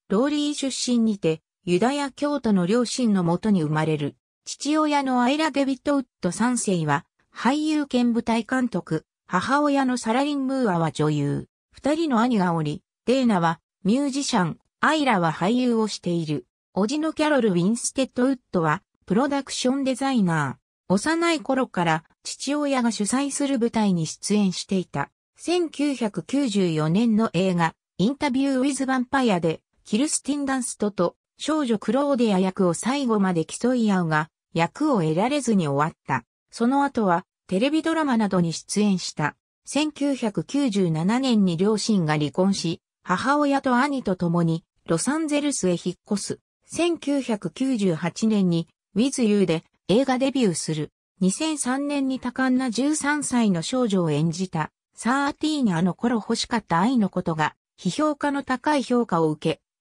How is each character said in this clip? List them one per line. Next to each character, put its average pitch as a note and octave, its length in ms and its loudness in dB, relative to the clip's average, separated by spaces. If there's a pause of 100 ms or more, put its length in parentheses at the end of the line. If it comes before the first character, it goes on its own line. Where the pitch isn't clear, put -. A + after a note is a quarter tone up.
ロ A3 160 2
ー - 40 0
リ D4 220 -2
ー - 20 -8
出 C4+ 160 -4
身 A#3+ 300 -2
に A3 180 0
て、 D#3+ 240 -2 (240)
ユ F3 140 2
ダ A#3+ 140 2
ヤ C#4+ 180 -4
教 D4 280 -2
徒 A3 140 0
の F3+ 120 2
両 A#3 200 2
親 A3+ 280 0
の F#3+ 100 2
も E3+ 140 2
と A3 120 -2
に F#3+ 140 4
生 D3+ 100 -2
ま D#3 120 0
れ D#3 120 0
る。 C#3+ 180 -6 (300)
父 D4+ 320 -4
親 D4 260 0
の B3+ 180 0
ア B3 80 2
イ D4 80 2
ラ・ D#4 140 0
デ C#4 140 0
ビ C4+ 100 -2
ッ - 80 -10
ド・ C#4+ 140 0
ウ - 20 0
ッ B3+ 60 -4 (160)
ド F3+ 100 -2
三 A#3+ 260 0
世 F3+ 280 -2
は、 D3+ 200 0 (300)
俳 D4+ 340 0
優 D4+ 160 0
兼 B3 280 2
舞 A#3 100 -2
台 A3+ 200 0
監 B3+ 260 -2
督、 E3 360 -4 (220)
母 A3+ 340 0
親 C#4 220 2
の B3+ 140 0
サ A3+ 160 -2
ラ C4+ 100 2
リ D4 120 -2
ン・ C4+ 120 -2
ム C4 200 0
ー F#3+ 40 2
ア E3+ 80 0
は D#3+ 120 0
女 D3+ 180 0
優。 C#3+ 380 -2 (240)
二 - 220 -2
人 D#4+ 160 0
の A3+ 120 2
兄 A#3 180 2
が F3+ 140 2
お E3 100 0
り、 D3+ 180 -4 (240)
デ C4 180 2
ー - 20 2
ナ G3+ 160 2
は E3 180 0 (240)
ミ A3+ 160 2
ュ C#4+ 80 0
ー - 20 -2
ジ C4+ 140 -4
シ B3 140 -2
ャ F3+ 80 2
ン、 D#3 120 -6 (220)
ア D4 160 2
イ D4 100 0
ラ A3+ 140 2
は E3 120 2
俳 F3 200 -2
優 B3 240 2
を A3 120 2
し - 120 -10
て F3+ 100 -6
い E3+ 160 -2
る。 D3+ 220 -6 (260)
叔 F#3+ 140 0
父 D4 120 -4
の D#4 140 -2
キ D4+ 120 0
ャ D4+ 40 2
ロ C#4 120 4
ル・ A3 100 2
ウ - 20 0
ィ F3 160 2
ン A#3 80 0
ス - 160 -6
テ C4+ 100 0
ッ B3+ 120 -2
ド・ B3 120 2
ウ C4+ 40 2
ッ B3+ 80 -4 (120)
ド F3+ 100 0
は、 D#3+ 200 0 (240)
プ F3+ 100 -2
ロ C4+ 120 2
ダ C#4 160 -2
ク - 80 -16
シ - 160 -4
ョ C4 80 0
ン C#4 80 -4
デ B3+ 120 0
ザ C4+ 160 -2
イ A#3 120 2
ナ D#3 340 0 (320)
ー。 F3+ 40 2
幼 E4 400 0
い C4+ 80 -2
頃 C4 260 -2
か F3+ 160 -4
ら D#3+ 220 0 (180)
父 - 320 -6
親 C#4 260 0
が A#3 120 0
主 G#3 100 -4
催 C4+ 260 -2
す C#4+ 160 -2
る C4+ 140 0
舞 A#3 100 0
台 G#3+ 220 2
に E3 160 0
出 - 260 -6
演 G3+ 200 2
し - 120 -10
て G3 120 -2
い F3 80 -2
た。 - 260 -6 (260)
千 E4+ 320 -2
九 C#4+ 240 -2
百 G#3 300 -4
九 C#4 240 0
十 F#3+ 240 2
四 D#3 180 0
年 G#3+ 280 2
の A3+ 160 2
映 F#3 200 2
画、 E3+ 200 0 (240)
イ G3 120 2
ン C#4+ 60 -2
タ D4 140 -2
ビ C4+ 160 0
ュ C#4 100 0
ー・ B3+ 40 2
ウ - 20 2
ィ C#4 120 0
ズ・ C4 120 -4
ヴ - 20 -2
ァ C4 120 0
ン B3 60 -2
パ C4+ 180 0
イ A3+ 80 2
ア F3 80 2
で、 E3 220 -2 (220)
キ - 140 -2
ル C#4+ 100 2
ス - 140 -4
テ C4 100 -4
ィ D4 80 -2
ン・ C#4+ 60 -4
ダ C4+ 100 -2
ン B3+ 80 -4
ス - 140 -8
ト G#3 140 -2
と F3 240 -2 (220)
少 D4+ 280 -2
女 A3+ 120 0
ク - 140 -4
ロ C#4+ 220 2
ー - 20 2
デ A3+ 180 2
ア F3+ 60 4
役 F#3 280 2
を E3+ 60 2
最 C4+ 320 -2
後 A3 140 2
ま F#3 140 2
で D#3+ 120 0
競 B3+ 300 -2
い A3 160 2
合 F#3 120 2
う E3 40 -2
が、 D#3 220 0 (240)
役 G#3+ 400 0
を G3 80 2
得 D#3 120 0
ら G3+ 160 0
れ D4 120 0
ず A#3 120 0
に F3+ 140 2
終 C#3+ 240 0
わ - 20 -20
っ - 40 -20 (100)
た。 C3 160 -2 (260)
そ - 160 -4
の C#4 180 2
後 B3 220 0
は、 F3 200 2 (220)
テ - 120 -2
レ C4 100 2
ビ D#4 120 2
ド E4 120 -2
ラ D#4+ 100 0
マ C4 140 2
な G#3+ 100 2
ど F#3+ 140 2
に E3 100 0
出 - 300 -4
演 G3+ 160 2
し - 160 -8
た。 D3+ 220 -4 (300)
千 D4+ 260 -2
九 C#4 240 -2
百 G#3 280 -4
九 C#4 260 0
十 F#3+ 200 2
七 F3 300 0
年 A#3 260 4
に F3 100 2
両 G3+ 220 2
親 G3 280 0
が D3+ 120 0
離 D3 140 0
婚 F#3+ 220 2
し、 E3 280 -4 (220)
母 A3 340 0
親 C#4 240 2
と B3 160 2
兄 C#4 260 0
と F#3 120 -2
共 E3+ 280 0
に、 E3 200 -2 (220)
ロ E3 120 0
サ C#4 200 -2
ン D#4+ 100 -2
ゼ C#4+ 140 0
ル C#4+ 120 -2
ス - 160 -2
へ F3 40 2
引 F3 200 -4
っ - 20 -18 (160)
越 G3+ 100 -2
す。 - 180 -8 (260)
千 E4+ 320 -2
九 C#4 240 -2
百 G#3+ 300 -4
九 C4 260 -2
十 F#3 180 2
八 E3+ 320 -2
年 G3+ 220 2
に、 E3 180 0 (280)
ウ G3 40 2
ィ C4+ 120 2
ズ・ B3+ 120 -2
ユ G#3 180 4
ー F#3+ 40 4
で E3 180 0 (240)
映 A#3 180 4
画 B3+ 120 0
デ C4+ 140 0
ビ B3+ 140 2
ュ F#3+ 40 4
ー E3 60 0
す - 180 -4
る。 D3+ 180 -6 (280)
二 F#3 120 2
千 D#4 260 -2
三 C4+ 300 -4
年 C#4 200 -2
に C4 120 -4
多 B3 120 -6
感 C4 260 0
な C4 120 -2
十 C4+ 260 0
三 D4 280 -2
歳 A#3 280 2
の E3 100 0
少 B3+ 260 0
女 F#3+ 160 2
を D#3+ 80 0
演 D#3 200 0
じ F#3 180 -6
た。 D#3 220 -4 (240)
サ C#4 320 -2
ー D4+ 60 -4
テ - 140 -4
ィ D4+ 160 0
ー G#3 80 2
ン E3 40 0
あ D#3+ 60 0
の F3+ 120 2
頃 A#3+ 220 -2
欲 A3+ 200 -2
し - 120 -6
か A#3 100 -2
っ - 80 -6
た E3 140 0
愛 B3 180 2
の G3+ 120 2
こ F3+ 120 -4
と E3 140 -4
が、 D3+ 200 -2 (240)
批 F3+ 120 -2
評 D4+ 240 0
家 D4 160 -2
の C#4 120 -4
高 C#4 320 -2
い B3+ 80 0
評 A#3+ 220 0
価 E3+ 160 0
を D#3 80 2
受 D3+ 280 -2
け、 - 40 -20 (200)